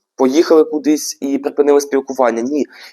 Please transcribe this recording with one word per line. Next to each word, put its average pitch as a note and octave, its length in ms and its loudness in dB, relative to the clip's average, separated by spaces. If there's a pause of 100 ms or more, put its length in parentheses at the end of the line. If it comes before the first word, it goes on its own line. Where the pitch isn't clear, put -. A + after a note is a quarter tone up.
(160)
поїхали D#3 480 4
кудись D3+ 580 -4
і C#3 160 -4
припинили C#3+ 440 2
спілкування. C3 600 -2
Ні, C3+ 240 -4 (280)